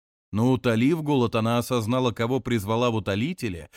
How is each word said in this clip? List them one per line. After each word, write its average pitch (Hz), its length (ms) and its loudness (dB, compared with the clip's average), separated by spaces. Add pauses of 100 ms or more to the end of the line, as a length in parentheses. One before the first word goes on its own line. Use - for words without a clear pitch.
(320)
Но, 117 200 2
утолив 127 500 2
голод, 139 320 2
она 117 240 0
осознала, 123 540 0
кого 117 280 -2
призвала 117 500 0
в 110 60 0
утолителя, 101 800 -4